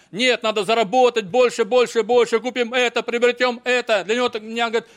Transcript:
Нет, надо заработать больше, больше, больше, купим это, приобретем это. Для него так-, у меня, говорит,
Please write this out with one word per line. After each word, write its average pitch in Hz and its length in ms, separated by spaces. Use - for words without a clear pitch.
Нет, 226 320
надо 214 220
заработать 226 580
больше, 233 400
больше, 233 400
больше, 226 380
купим 240 320
это, 247 280
приобретем 240 640
это. 240 400
Для 208 120
него 247 120
так-, 233 140
у 214 40
меня, 233 220
говорит, 226 300